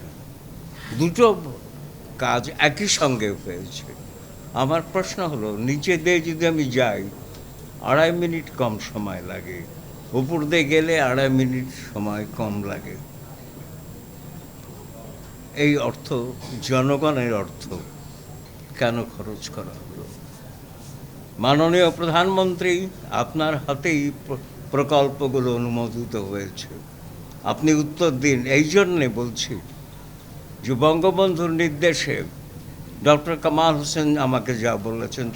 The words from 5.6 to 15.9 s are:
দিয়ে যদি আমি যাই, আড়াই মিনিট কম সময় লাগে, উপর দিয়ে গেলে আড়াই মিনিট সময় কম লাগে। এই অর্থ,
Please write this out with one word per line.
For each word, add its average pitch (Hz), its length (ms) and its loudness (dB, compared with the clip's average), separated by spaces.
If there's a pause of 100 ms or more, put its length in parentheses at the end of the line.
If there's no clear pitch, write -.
দিয়ে 175 240 4
যদি 165 260 0
আমি 160 180 2
যাই, 117 440 2 (720)
আড়াই 160 320 4
মিনিট 170 460 -2
কম 113 200 0 (140)
সময় 98 340 -6
লাগে, 92 360 -10 (500)
উপর 147 320 2
দিয়ে 160 200 4
গেলে 160 360 4
আড়াই 135 280 4
মিনিট 127 360 2 (300)
সময় 104 320 -2 (100)
কম 104 260 -2
লাগে। 98 340 -8 (2500)
এই 147 200 6
অর্থ, 120 360 -2 (500)